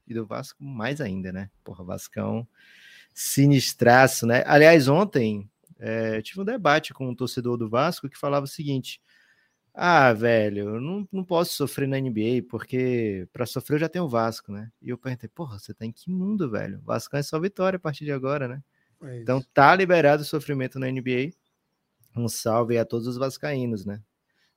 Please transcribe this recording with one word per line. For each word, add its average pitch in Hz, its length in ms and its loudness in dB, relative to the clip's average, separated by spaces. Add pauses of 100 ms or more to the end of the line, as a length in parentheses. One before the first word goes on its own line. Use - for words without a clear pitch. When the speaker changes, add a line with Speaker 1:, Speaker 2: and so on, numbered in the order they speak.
Speaker 1:
E 117 80 -10
do 113 100 -6
Vasco 117 380 -12
mais 139 380 -6
ainda, 95 320 -6
né? 98 180 -10 (140)
Porra, 92 180 -18
Vascão 104 640 -8 (680)
sinistraço, 127 1160 4
né? 123 180 2
Aliás, 151 400 10
ontem, 123 640 0 (260)
é, 110 420 -4
eu 107 40 -8
tive - 180 -12
um 196 40 -6
debate 156 500 0
com 131 140 -8
um 123 80 -8
torcedor 120 400 -4
do 117 120 -4
Vasco 143 400 -2
que - 80 -20
falava 143 280 -2
o 139 40 -8
seguinte: 139 520 -8 (720)
"Ah, 151 400 4
velho, 107 580 0
eu 113 100 -6
não, 190 320 -8
não 190 100 -6
posso 175 320 -2
sofrer 139 320 -4
na 135 120 -2
N 131 120 -4
B 113 280 -2
A, 120 120 -8
porque 117 840 -4
pra 123 140 -6
sofrer 143 300 -4
eu 147 40 0
já 160 80 -2
tenho 180 180 -6
o - 20 -6
Vasco, 113 420 -2
né?" 107 220 -14 (100)
E 135 60 -16
eu 120 100 -8
perguntei: 123 300 -12
"Porra, 131 280 -12
você 104 160 -16
tá 113 140 -12
em 113 60 -10
que - 180 -14
mundo, 185 400 -4
velho? 101 340 -8
Vascão 120 360 -6
é - 20 -2
só 156 160 -6
vitória 185 380 -4
a 180 40 -8
partir 151 240 -8
de 147 60 -6
agora, 135 380 -4
né?" 135 120 -12 (440)
Speaker 2:
É 127 100 -14
isso. 120 80 -14
Speaker 1:
Então 127 180 0 (140)
tá 147 220 10
liberado 160 460 4
o 147 40 -8
sofrimento 135 540 -6
na 131 80 -4
N 131 120 -6
B 127 320 -2 (840)
A. 120 40 -6
Um 117 80 -2
salve 117 480 0
a 113 80 2
todos 117 220 -6
os 123 100 -6
vascaínos, 127 720 -6
né? 104 160 -12 (540)